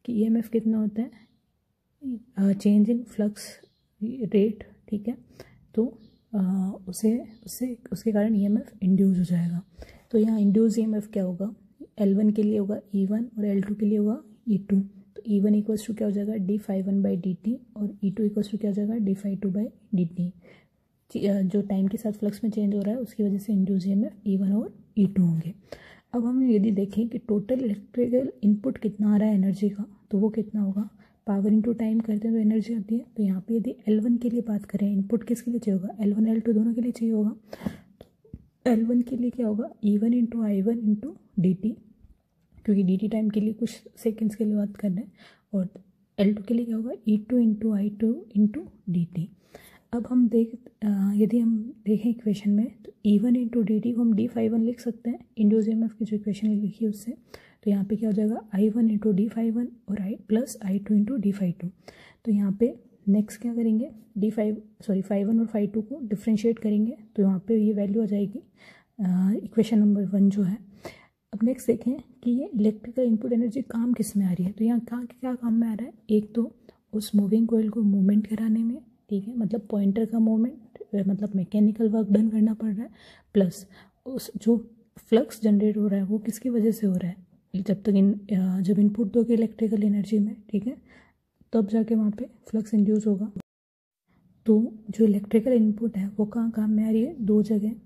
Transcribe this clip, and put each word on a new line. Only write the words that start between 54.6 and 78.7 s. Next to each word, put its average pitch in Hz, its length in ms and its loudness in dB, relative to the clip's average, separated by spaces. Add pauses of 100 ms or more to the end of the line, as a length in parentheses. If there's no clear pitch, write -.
लिख 233 200 -2
सकते 233 300 -6
हैं, - 80 -6 (200)
Indus 220 300 4
ईएमएफ़ 226 240 0
की - 120 -6
जो 214 120 -4
equation 208 320 -4
लिखी 208 360 -2
है 214 40 0
उससे। 220 260 -8 (500)
तो 208 60 0
यहाँ 196 140 2
पे 208 120 -2
क्या 220 120 -2
हो 208 40 0
जाएगा, 214 280 0 (140)
I 208 140 4
one 226 200 2
into 214 240 2
d 202 160 2
phi 226 240 -4
one 240 140 -2 (220)
और 208 120 -6
I 196 220 -6
plus 226 420 -2
I 190 140 0
टू 214 160 -2
into 208 240 2
d 202 140 0
phi 190 200 -2
two। 175 160 -8 (560)
तो 226 80 0
यहाँ 202 280 0
पे 247 140 2 (340)
next 208 320 2
क्या 233 140 -6
करेंगे, 226 360 0 (280)
d 214 120 2
phi, 214 240 -2 (320)
sorry, 190 160 0
phi 202 220 -2
one 226 160 2
और 226 60 0
phi 208 260 -2
two 220 100 -2
को 277 200 -10
differentiate 220 560 0
करेंगे 214 380 0 (200)
तो 208 60 2
यहाँ 190 260 2
पे 226 80 4
ये 214 160 4
value 202 300 0
आ 214 40 0
जाएगी, 202 320 -2 (600)
अ, 185 320 2 (120)
इक्वेशन 220 340 2
number 208 260 4
वन 196 260 4
जो 202 120 0
है। 190 160 0 (760)
अब 202 100 -4
next 247 240 0
देखें 240 280 0 (280)
कि 240 80 0
ये 269 240 -2
electrical 214 480 0
input 233 300 0
energy 233 300 0
काम 233 300 -2
किस - 240 -2
में 202 100 2
आ 180 60 2
रही 175 120 -2
है। 196 80 -4
तो 220 120 -4
यहाँ 233 160 2
क्या, 240 240 -10 (160)
क्या 254 140 -4
काम 233 200 -2
में 233 140 2
आ 220 60 -4
रहा 226 120 -8
है, 302 60 -16 (180)
एक 208 240 0
तो 233 160 -2 (420)
उस 214 220 -6
moving 214 340 4
coil 220 200 0
को 226 140 -2
movement 202 440 4
कराने 220 360 0
में, 233 160 -2 (320)